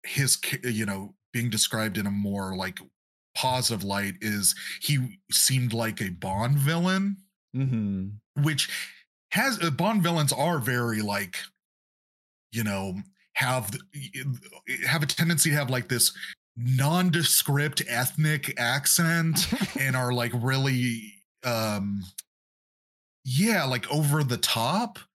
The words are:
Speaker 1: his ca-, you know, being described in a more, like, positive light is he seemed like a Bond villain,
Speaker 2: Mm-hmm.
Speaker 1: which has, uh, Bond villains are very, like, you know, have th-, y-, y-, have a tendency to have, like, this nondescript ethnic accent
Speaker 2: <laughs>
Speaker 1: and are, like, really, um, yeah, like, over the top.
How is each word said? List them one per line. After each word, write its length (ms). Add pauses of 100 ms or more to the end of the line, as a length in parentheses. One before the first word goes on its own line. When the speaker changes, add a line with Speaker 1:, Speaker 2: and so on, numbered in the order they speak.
Speaker 1:
his 320
ca-, 320
you 180
know, 280 (180)
being 180
described 480
in 80
a 40
more, 460
like, 220 (560)
positive 500
light 360
is 340 (260)
he 380 (120)
seemed 420
like 280
a 100
Bond 480
villain, 580 (400)
Speaker 2:
Mm-hmm. 600 (200)
Speaker 1:
which 340 (600)
has, 300
uh, 80
Bond 320
villains 300
are 280
very, 420
like, 340 (1160)
you 120
know, 360 (340)
have 380
th-, 100 (320)
y-, 80 (460)
y-, 180
have 160
a 40
tendency 440
to 60
have, 140
like, 180
this 240 (440)
nondescript 1300
ethnic 720
accent 880 (160)
Speaker 2:
<laughs> 160
Speaker 1:
and 160
are, 160
like, 240
really, 760 (320)
um, 600 (1200)
yeah, 400
like, 280
over 300
the 140
top. 640 (160)